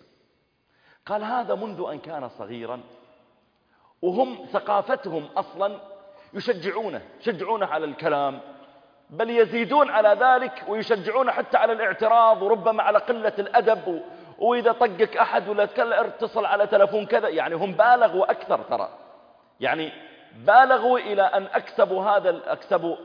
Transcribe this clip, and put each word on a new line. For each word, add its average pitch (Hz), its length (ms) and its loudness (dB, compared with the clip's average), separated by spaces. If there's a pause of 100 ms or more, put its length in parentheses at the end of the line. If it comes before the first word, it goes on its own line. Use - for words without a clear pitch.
(1040)
قال: 208 180 -6
"هذا 220 320 -4
منذ 190 360 -8
أن 151 80 -10
كان 147 300 -12
صغيرا 117 520 -12 (1200)
وهم 226 440 -2
ثقافتهم 202 800 -4 (120)
أصلًا 196 420 -6 (560)
يشجعونه، 185 640 -6 (180)
يشجعونه 202 460 -4
على 156 200 -4
الكلام، 143 540 -2 (680)
بل 214 200 -4
يزيدون 233 600 2
على 208 300 4
ذلك 254 480 2
ويشجعونه 220 640 -2
حتى - 260 -2
على 226 160 2
الاعتراض 220 680 4
وربما 214 420 0
على 208 160 4
قلة 220 400 -4
الأدب، 202 480 2
و-، 170 120 -4 (480)
وإذا 233 240 2
طقك 226 460 0
أحد 208 320 0
ولا 208 160 0
تكلم 233 280 -2
اتصل 196 520 -2
على 202 220 2
تلفون 202 380 4
كذا". 220 220 0
يعني 160 280 -2
هم 190 160 -4
بالغوا 220 600 2
أكثر - 300 -4
ترى، 107 280 -6 (680)
يعني 147 320 -2 (440)
بالغوا 247 640 6
إلى 202 220 -2
أن 196 220 2
أكسبوا 185 600 -2
هذا 202 260 2
ال-، 170 200 -4
أكسبوا 165 560 -2